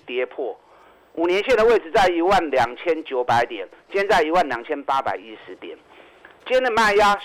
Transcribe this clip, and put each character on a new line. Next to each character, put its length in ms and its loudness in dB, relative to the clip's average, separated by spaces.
跌 220 -4
破， 280 -8
五 120 -4
年 160 0
线 140 2
的 80 4
位 140 6
置 120 -14
在 180 4
一 120 0
万 300 2
两 260 0
千 260 -2
九 220 -4
百 220 0
点， 200 -10
今 60 -4
天 100 -2
在 160 2
一 80 -2
万 160 2
两 160 -6
千 220 -8
八 160 -2
百 160 -4
一 200 -16
十 100 -18
点。 200 -16
今 80 -6
天 100 2
的 80 -2
卖 240 2
压， 300 4